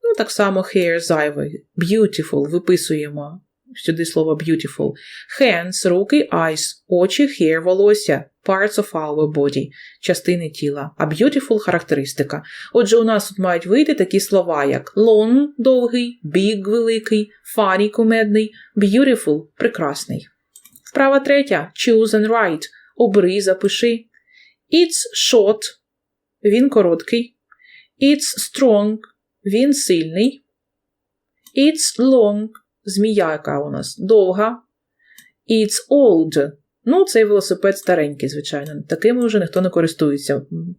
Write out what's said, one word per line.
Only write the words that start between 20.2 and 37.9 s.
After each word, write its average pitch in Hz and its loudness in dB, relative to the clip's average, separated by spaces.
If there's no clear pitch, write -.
Вправа 269 2
третя. 277 0
Choose 226 2
and 214 0
write. 202 0
Обери, 196 2
запиши. 202 0
It's - 0
short. 214 4
Він 233 4
короткий. 214 0
It's 277 0
strong. 214 0
Він 240 2
сильний. 185 -2
It's 302 0
long. 220 2
Змія 196 0
яка 147 -6
у 147 -8
нас? 147 -10
Довга. 208 2
It's 220 0
old. 165 2
Ну, 359 2
цей 226 2
велосипед 196 0
старенький, 147 -2